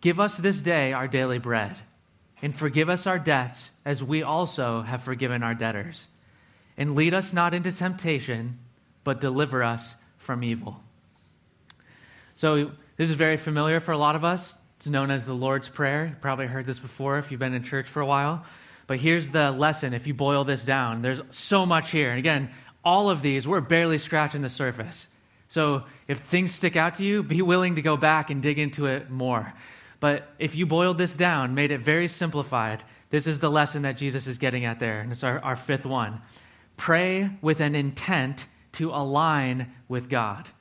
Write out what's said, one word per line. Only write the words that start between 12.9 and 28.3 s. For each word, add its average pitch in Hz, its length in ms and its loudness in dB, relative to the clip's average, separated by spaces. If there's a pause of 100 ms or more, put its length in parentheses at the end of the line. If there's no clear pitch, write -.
this 165 120 0
is 156 80 0
very 156 220 4
familiar 156 420 2
for 165 120 -4
a 156 60 0
lot 147 180 4
of 156 80 -4
us. 180 340 -2 (180)
It's - 100 -12
known 139 240 0
as 131 140 -2
the 131 80 -6
Lord's 131 380 -2
Prayer. 147 340 0
You've 160 160 -10
probably 135 260 -2
heard 127 200 -6
this 127 120 -6
before 135 400 -4
if 143 120 -6
you've 131 100 -8
been 127 140 -2
in 123 80 -4
church 131 260 -6
for 151 140 -4
a 139 40 -2
while. 143 380 0 (420)
But 131 120 -2
here's 160 320 2
the 147 200 4
lesson 139 440 0
if 120 120 -4
you 147 60 -2
boil 139 320 2
this 131 180 -2
down. 120 380 0
There's 127 300 -2
so - 340 2
much 165 280 2
here. 147 180 2
And 123 80 -2
again, 135 320 2 (340)
all 196 240 6
of 160 140 2
these, 135 260 0
we're 180 140 2
barely 165 340 2
scratching 151 460 -2
the 131 80 -6
surface. 117 580 -6 (400)
So 147 360 0 (220)
if 139 120 -2
things 180 360 0
stick 175 220 0
out 165 200 2
to 196 80 -4
you, 202 180 2
be 156 180 2
willing 180 360 4
to 156 60 -2
go 151 140 4
back 156 320 4
and 139 140 -2